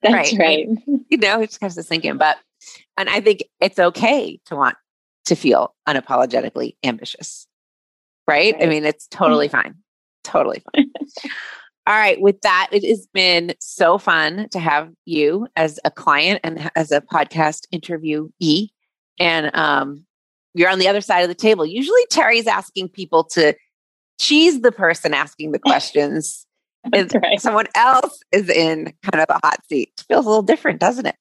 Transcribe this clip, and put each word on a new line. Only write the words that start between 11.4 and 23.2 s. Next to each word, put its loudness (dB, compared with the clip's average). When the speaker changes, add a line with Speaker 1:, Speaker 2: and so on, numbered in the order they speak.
Speaker 2:
All 0
right. 2
With 2
that, 2
it 0
has 0
been 0
so 2
fun -2
to -6
have -2
you -2
as -2
a 0
client 0
and -8
h-, -10
as -2
a 0
podcast -2
interviewee. -4
And, -2
um, -2
you're 2
on 0
the 2
other 0
side 0
of 2
the -6
table. 2
Usually 0
Terry's 2
asking -4
people 0